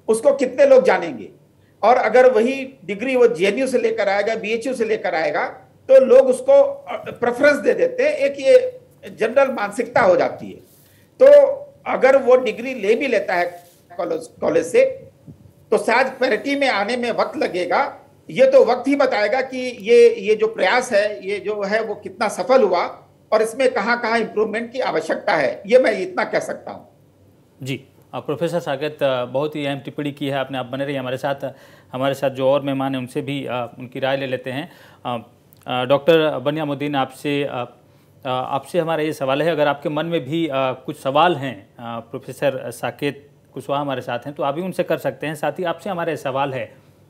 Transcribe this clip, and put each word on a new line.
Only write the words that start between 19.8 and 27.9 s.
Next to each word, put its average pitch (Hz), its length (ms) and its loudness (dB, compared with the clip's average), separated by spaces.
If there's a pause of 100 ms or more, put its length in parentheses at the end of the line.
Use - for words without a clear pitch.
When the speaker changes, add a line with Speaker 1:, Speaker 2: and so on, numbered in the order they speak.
Speaker 1:
ये 214 200 0
जो 214 120 2
प्रयास 220 440 0
है, 202 360 0
ये 202 120 -6
जो 202 240 -6
है, 208 200 -2
वो 202 120 -8
कितना - 320 -6
सफल 214 360 2
हुआ 190 420 -2 (280)
और 220 80 4
इसमें 254 320 0
कहाँ-कहाँ 233 460 0
improvement 214 520 -4
की 262 80 -8
आवश्यकता 202 540 -2
है। 139 320 -2
ये 233 140 4
मैं 214 220 0
इतना 196 220 -6
कह 175 160 -4
सकता - 320 -10
हूँ। - 160 -18 (760)
Speaker 2:
जी, 127 200 -8 (300)